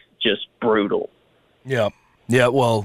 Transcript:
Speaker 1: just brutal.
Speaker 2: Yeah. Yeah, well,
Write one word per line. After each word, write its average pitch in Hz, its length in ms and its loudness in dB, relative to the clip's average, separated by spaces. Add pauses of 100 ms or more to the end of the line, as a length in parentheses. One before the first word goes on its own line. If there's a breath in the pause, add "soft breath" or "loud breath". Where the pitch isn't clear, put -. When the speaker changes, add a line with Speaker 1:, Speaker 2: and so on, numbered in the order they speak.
(220)
Speaker 1:
just - 260 -4 (120)
brutal. 110 500 -2 (560)
Speaker 2:
Yeah. 120 240 -2 (380)
Yeah, 123 200 4
well, 120 380 2